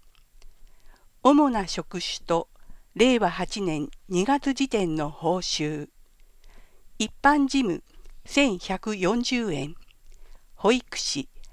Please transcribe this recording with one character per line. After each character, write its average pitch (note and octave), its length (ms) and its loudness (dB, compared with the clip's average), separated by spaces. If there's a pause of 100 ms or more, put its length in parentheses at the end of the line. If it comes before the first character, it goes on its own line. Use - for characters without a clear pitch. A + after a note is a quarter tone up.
(1200)
主 C#4+ 280 8
な G3+ 180 -4
職 - 320 -8
種 - 260 -8
と、 E3+ 220 0 (460)
令 B3 260 4
和 F3+ 100 2
八 F3+ 320 -6
年 D#3 260 -2 (200)
二 F#3 160 2
月 C#4 280 0
時 C4 160 -2
点 F3 280 0
の D3 140 -2
報 E3 260 -2
酬。 D3+ 520 -4 (1120)
一 G#3+ 140 -4 (100)
般 C#4+ 240 6
事 C4 160 2
務、 F3 200 -2 (420)
千 B3+ 340 2
百 G3+ 380 -6
四 G3 260 2
十 A#3 300 -2
円。 C#3+ 240 -6 (800)
保 G#3 180 2
育 - 260 -2
士、 - 300 -6 (240)